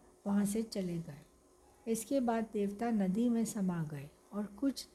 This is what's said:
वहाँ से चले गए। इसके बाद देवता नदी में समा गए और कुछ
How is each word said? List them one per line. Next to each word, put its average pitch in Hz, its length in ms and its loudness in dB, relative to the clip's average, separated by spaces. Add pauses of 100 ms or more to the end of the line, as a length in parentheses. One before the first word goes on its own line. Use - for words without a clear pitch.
(280)
वहाँ 202 180 4
से 208 180 0
चले 185 340 -4
गए। 156 280 -10 (640)
इसके 226 320 0
बाद 226 340 2
देवता 208 380 0
नदी 214 380 4
में 226 160 2
समा 185 380 0
गए 147 260 -8 (240)
और 202 120 -2
कुछ - 500 -4